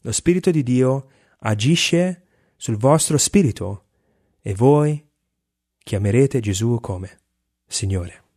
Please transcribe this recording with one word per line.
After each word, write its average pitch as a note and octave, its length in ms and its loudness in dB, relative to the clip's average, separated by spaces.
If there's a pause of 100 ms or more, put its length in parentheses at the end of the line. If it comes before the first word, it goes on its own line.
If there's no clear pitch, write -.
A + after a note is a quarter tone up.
lo A#2 100 -10
Spirito F3+ 400 0
di D#3 120 0
Dio B2+ 460 0 (300)
agisce E3+ 840 0 (320)
sul A2 220 -6
vostro D3 400 2
spirito G#2 680 0 (560)
e G2+ 120 -8
voi D3 520 2 (720)
chiamerete A2+ 640 0
Gesù A2 420 -2
come F#2+ 380 -12 (480)
Signore. F#2 560 -6 (140)